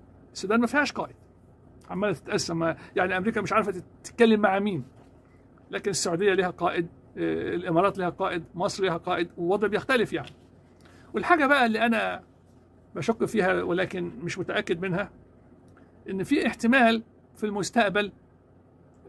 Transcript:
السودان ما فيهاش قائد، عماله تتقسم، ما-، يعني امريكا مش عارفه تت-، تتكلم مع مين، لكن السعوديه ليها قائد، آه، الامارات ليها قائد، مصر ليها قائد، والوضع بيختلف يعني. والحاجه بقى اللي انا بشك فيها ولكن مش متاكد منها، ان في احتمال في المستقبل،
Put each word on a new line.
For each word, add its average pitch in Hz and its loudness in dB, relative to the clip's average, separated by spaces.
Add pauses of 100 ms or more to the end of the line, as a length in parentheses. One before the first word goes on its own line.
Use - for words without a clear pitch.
(320)
السودان 214 0
ما 240 2
فيهاش 277 0
قائد، 180 -8 (760)
عماله 190 -2
تتقسم، 175 -4
ما-، 165 -2 (200)
يعني 185 0
امريكا 214 -2
مش 196 -4
عارفه 202 2
تت-، 180 -10 (200)
تتكلم 226 6
مع 196 4
مين، 196 -2 (880)
لكن 202 -4
السعوديه 185 0
ليها 180 2
قائد، 170 -2 (320)
آه، 170 -2
الامارات 180 2
ليها 180 -2
قائد، 180 -4 (100)
مصر 190 -2
ليها 170 0
قائد، 170 -2
والوضع 196 0
بيختلف 208 0
يعني. 147 -8 (840)
والحاجه 294 2
بقى 269 4
اللي 220 0
انا 190 -2 (720)
بشك 214 -2
فيها 185 0
ولكن 180 -4 (120)
مش 175 -8
متاكد 185 -4
منها، 190 -4 (1000)
ان 190 -4
في 294 0
احتمال 226 4 (340)
في 214 -6
المستقبل، 202 0 (960)